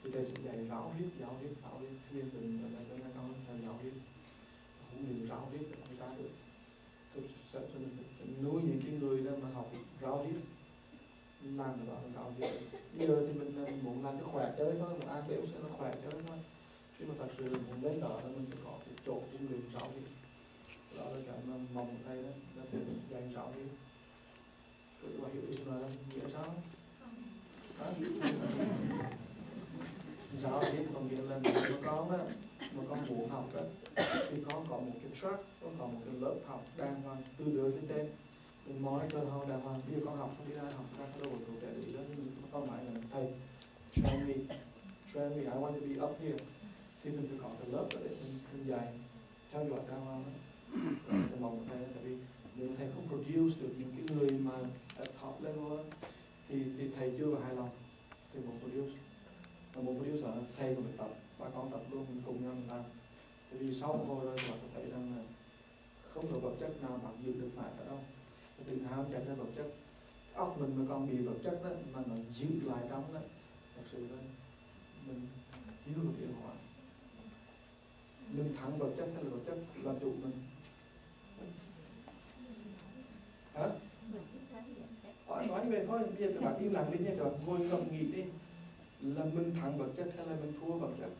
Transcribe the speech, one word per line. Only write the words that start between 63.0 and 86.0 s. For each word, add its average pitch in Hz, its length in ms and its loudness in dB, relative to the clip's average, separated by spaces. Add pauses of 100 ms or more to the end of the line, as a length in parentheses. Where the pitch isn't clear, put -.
Tại 127 100 -4
vì 131 200 2
sau 147 140 4
một - 140 4
hồi 135 180 2
rồi 131 120 2
thì 127 120 2
bạn 117 120 -2
có 123 120 -8
thấy 123 180 -2
rằng 123 260 0
là 113 60 -4 (920)
không 147 180 0
có 131 80 2
vật 127 200 2
chất 156 220 -2
nào 127 220 0
bạn 113 100 -4 (120)
giữ 127 80 4
được 123 220 0
mãi - 220 -2
cả - 80 -6
đâu. 139 140 -4 (580)
Cái 135 100 -8
tự 127 180 0
hào 135 260 2
chạy 127 140 0
ra 139 80 0
vật 120 220 -2
chất. 147 120 0 (640)
Óc 180 260 2
mình 135 180 4
mà 135 120 6
còn 139 200 4
bị 127 80 6
vật 120 260 4
chất 175 200 4
đó, 180 60 2 (240)
mà 131 140 0
nó 113 80 0 (180)
giữ 143 140 2 (180)
lại 120 240 2
trong 147 240 -2
đó, 160 60 -2 (560)
thật - 60 -10 (100)
sự 120 160 -4
là 131 140 -6 (840)
mình 123 200 -4 (580)
thiếu 151 180 -2
được - 160 4
tiến 123 140 -2 (100)
hóa. 110 100 -6 (1800)
Mình 143 260 2
thắng 139 200 0
vật 139 200 6
chất 170 180 2
hay 151 80 -2
là 131 60 0
vật 120 160 -2
chất 170 120 0 (260)
làm 131 160 2
chủ 135 140 4 (100)
mình? 135 80 0 (3250)
Hả? 151 140 4 (1600)
Hỏi - 200 4
nói 214 180 4
như 240 60 8
vậy 190 160 8
thôi, 226 120 6
bây 196 280 4